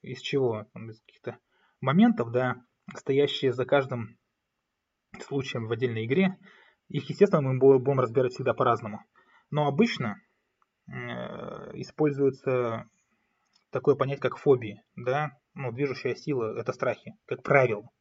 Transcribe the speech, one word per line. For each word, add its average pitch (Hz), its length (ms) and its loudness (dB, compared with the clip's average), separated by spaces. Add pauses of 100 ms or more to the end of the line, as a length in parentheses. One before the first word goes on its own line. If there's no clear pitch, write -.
из 127 180 -12
чего? 117 520 -2
Там, 113 180 -16
из 110 100 -20
каких-то - 380 -16 (420)
моментов, 156 500 4
да, 123 260 0 (380)
стоящие 139 580 0
за 123 140 -2
каждым 131 500 -2 (1040)
случаем 123 460 -6
в 113 60 -4
отдельной 113 340 -2
игре. 185 300 2 (520)
Их, - 220 -6
естественно, 175 320 4
мы 131 160 0
бу-, 135 200 8
будем 135 220 2
разбирать 127 320 0
всегда 127 220 -2
по-разному. 113 500 0 (460)
Но 147 160 0
обычно, 139 500 0 (720)
э, - 40 -16 (840)
используется 135 1120 -2 (840)
такое - 240 2
понятие, 135 280 -2
как - 160 -2
фобии, 117 440 2 (140)
да? 135 360 -4 (220)
Ну, 131 180 -8
движущая 131 420 -4
сила — 117 440 -4
это 117 140 -6
страхи, - 420 -6 (120)
как - 160 -8
правило. 120 480 2 (100)